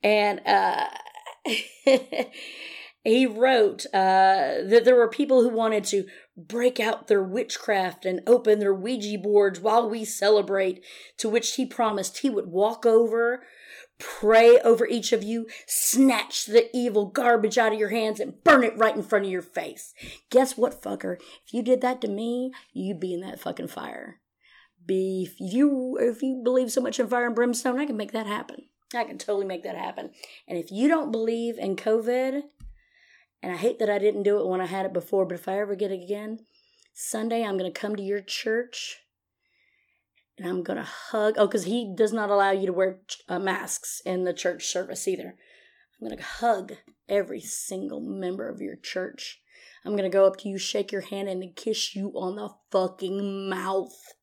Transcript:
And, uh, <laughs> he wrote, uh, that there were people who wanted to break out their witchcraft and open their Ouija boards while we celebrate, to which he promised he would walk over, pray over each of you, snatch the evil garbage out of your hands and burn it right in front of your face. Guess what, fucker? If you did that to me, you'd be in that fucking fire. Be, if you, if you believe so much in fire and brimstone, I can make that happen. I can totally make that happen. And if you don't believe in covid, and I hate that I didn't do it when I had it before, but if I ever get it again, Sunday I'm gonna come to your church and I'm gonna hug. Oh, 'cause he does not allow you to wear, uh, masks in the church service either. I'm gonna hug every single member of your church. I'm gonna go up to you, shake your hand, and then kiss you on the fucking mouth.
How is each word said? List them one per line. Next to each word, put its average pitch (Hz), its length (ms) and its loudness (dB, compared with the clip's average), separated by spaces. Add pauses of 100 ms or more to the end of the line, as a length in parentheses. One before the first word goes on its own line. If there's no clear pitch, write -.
And, 208 440 2
uh, 190 420 2 (580)
<laughs> - 800 0 (760)
he 247 220 6
wrote, 226 680 2
uh, 190 680 4
that 214 220 6
there 254 100 8
were 233 140 6
people 262 340 4
who 247 60 4
wanted 220 360 0
to 196 200 -2 (320)
break 240 420 -2
out 220 280 -2
their 202 160 4
witchcraft 190 840 -2
and 185 200 -2
open 220 340 4
their 196 140 2
Ouija 208 460 -4
boards 202 400 2
while 220 300 2
we 220 160 -6
celebrate, 196 760 0 (340)
to 220 120 -2
which 233 260 -2
he 262 100 -2
promised 202 540 -4
he 277 100 0
would 196 180 -4
walk 208 380 0
over, 233 580 2 (560)
pray 226 600 8
over 226 260 6
each 233 280 0
of 202 100 0
you, 226 240 -6 (180)
snatch - 840 2
the 226 280 4
evil 214 300 0
garbage 233 520 2
out 220 140 4
of 214 80 -4
your 208 100 0
hands 214 300 -2
and - 240 -8
burn 277 200 8
it 226 140 0
right 220 180 2
in 185 80 -4
front 202 200 0
of 196 80 -4
your 180 100 -4
face. - 520 -10 (360)
Guess 254 280 4
what, - 240 -2
fucker? 190 360 -8 (280)
If - 80 -18
you 240 80 -2
did 247 200 2
that 254 200 -2
to 214 80 -4
me, 233 420 -4 (220)
you'd 185 260 -6
be 180 140 -6
in 175 80 -6
that 185 180 -12
fucking - 300 -8
fire. - 500 -14 (680)
Be, 190 460 -2
if - 80 -20
you, 254 640 0
if 233 200 0
you 262 220 -4
believe 254 280 2
so 262 100 0
much 240 180 -4
in 233 80 0
fire 240 200 0
and 233 80 -4
brimstone, 247 440 0
I 294 60 -2
can 269 100 -6
make 208 160 -8
that 220 160 -6
happen. - 360 -10 (300)
I 240 120 -2
can 175 120 -16
totally 196 280 -2
make 180 180 -8
that 185 140 -10
happen. - 340 -10 (360)
And 175 100 -8
if 170 140 -8
you 233 180 2
don't 320 220 0
believe 226 460 -4
in 196 180 -4
covid, 247 680 -2 (1000)
and 180 120 -10
I 175 40 -10
hate 226 220 -2
that 214 100 0
I 202 100 0
didn't 202 240 0
do 202 160 2
it 190 80 -2
when 185 120 -2
I 185 60 -4
had 190 200 -6
it 190 80 -6
before, 185 320 0
but 175 100 -8
if 165 120 -12
I 190 120 -4
ever 202 160 -4
get 190 160 -4
it 185 100 -8
again, 208 380 -10 (540)
Sunday 226 500 -4
I'm 196 140 -4
gonna 185 140 -4
come 214 240 -6
to 202 60 -8
your 196 200 -4
church - 760 -6 (1400)
and 180 100 -10
I'm 180 160 -6
gonna 196 200 -6
hug. 220 540 -2
Oh, 208 100 4
'cause 196 180 -2
he 208 300 -4
does 214 160 2
not 214 180 -4
allow 202 220 4
you 196 140 0
to 185 80 -2
wear, 185 280 0 (260)
uh, 185 100 -4
masks - 640 -6
in 185 200 -4
the 180 100 -2
church 175 320 -4
service - 420 -6
either. - 280 -6 (680)
I'm 220 60 -12
gonna 220 140 -12
hug 208 520 -2 (340)
every 202 320 -2
single - 640 -10
member 196 480 -8
of - 120 -12
your - 140 -10
church. - 680 -10 (420)
I'm 208 120 -6
gonna 190 140 -2
go 196 160 6
up 190 120 4
to 202 120 -10
you, 196 80 -8
shake 202 340 -6
your 196 100 -6
hand, 196 280 -8
and 185 120 -6
then 185 140 -16
kiss - 400 -6
you 196 200 -8
on 185 220 -6
the 208 120 -10 (220)
fucking 196 760 -4
mouth. 190 760 -6